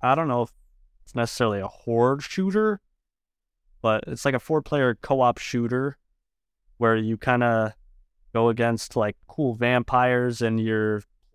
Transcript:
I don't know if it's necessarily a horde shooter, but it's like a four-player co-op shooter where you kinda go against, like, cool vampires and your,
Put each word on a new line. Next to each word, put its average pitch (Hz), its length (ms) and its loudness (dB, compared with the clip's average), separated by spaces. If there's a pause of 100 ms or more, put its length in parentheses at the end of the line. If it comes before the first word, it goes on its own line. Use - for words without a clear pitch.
I 127 140 2
don't 160 140 -2
know 123 140 0
if 110 100 -6 (520)
it's - 100 -20
necessarily 117 460 0
a 95 60 -8
horde 123 560 0
shooter, 202 580 -2 (1000)
but 110 240 0
it's - 180 -10
like 139 100 2
a 123 60 0
four-player 143 640 0
co-op 127 360 2
shooter 127 600 -4 (800)
where 113 180 4
you 110 220 -2
kinda 117 560 0 (580)
go 117 160 2
against, 117 480 0
like, 104 200 -2 (100)
cool 131 280 -4
vampires 123 880 0
and 113 200 0
your, 107 420 0 (320)